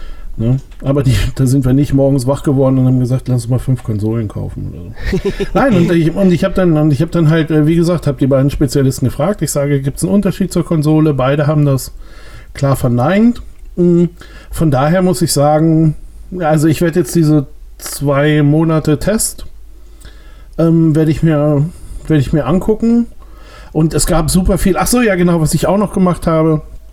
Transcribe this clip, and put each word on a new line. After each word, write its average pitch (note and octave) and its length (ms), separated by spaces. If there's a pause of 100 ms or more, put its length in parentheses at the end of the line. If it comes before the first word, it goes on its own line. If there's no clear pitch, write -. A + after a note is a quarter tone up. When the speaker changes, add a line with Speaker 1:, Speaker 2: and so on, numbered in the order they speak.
(380)
Speaker 1:
Ja. A2 140
Speaker 2:
Ne? C3 60 (260)
Aber C#3 200
die, B2+ 100 (220)
da C3+ 100
sind C3 200
wir B2+ 80
nicht C#3 200
morgens C3+ 320
wach C#3 160
geworden C3 380
und B2+ 80
haben B2+ 120
gesagt, B2 280
„Lass B2+ 160
uns A2+ 60
mal B2+ 100
fünf C3 240
Konsolen A2 440
kaufen“ G2 440
oder - 100 (300)
so. F#3+ 200 (120)
Speaker 1:
<laughs> - 100
Speaker 2:
Nein, A#3 220
und F3 160
ich, E3 240
und F#3+ 160
ich F3 120
hab F#3+ 120
dann, F3+ 220
und D3+ 140
ich C3+ 120
hab E3 80
dann E3 180
halt, D#3+ 220
äh, D3+ 160
wie E3+ 80
gesagt, E3+ 320
hab C#3 100
die C#3+ 100
beiden C3+ 220
Spezialisten C3+ 560
gefragt. D#3+ 380
Ich D3+ 80
sage, C#3+ 300
„Gibt's C#3 220
einen F#3 100
Unterschied F#3+ 380
zur F3 140
Konsole?“ D#3 480
Beide C#3 320
haben D3+ 200
das C3+ 260 (640)
klar C#3 200
verneint. D#3+ 680 (340)
Mm, F3 300 (440)
von E3 220
daher D3+ 320
muss F3+ 180
ich D#3 120
sagen, D#3 600 (460)
also D#3 280
ich D#3+ 140
werd E3 140
jetzt F3 200
diese D3+ 300 (320)
zwei C#3+ 640
Monate D3+ 580
Test, - 460 (1120)
ähm, E3 380
werd D#3 140
ich - 120
mir, D3+ 440 (420)
werd D#3 140
ich B2+ 120
mir C#3+ 120
angucken. A3 640 (640)
Und D#3 220
es D3 140
gab D#3+ 240
super F#3 260
viel. F#3+ 200
Ach E3 100
so, B3 140
ja G#3 140
genau, F3 260
was D3 120
ich D3 140
auch F3+ 100
noch G#3 160
gemacht F3+ 340
habe. D#3+ 340 (320)